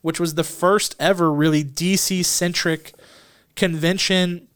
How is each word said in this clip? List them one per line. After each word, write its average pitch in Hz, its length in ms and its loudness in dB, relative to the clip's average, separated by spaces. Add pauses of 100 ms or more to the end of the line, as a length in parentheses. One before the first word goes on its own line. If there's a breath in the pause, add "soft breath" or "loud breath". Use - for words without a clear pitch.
which 160 180 -6
was 165 160 -2
the 165 80 0
first - 560 0
ever 170 340 2
really 151 300 2
D 165 340 -2
C 185 260 -2
centric 170 680 -2 (640 soft breath)
convention. 180 1000 0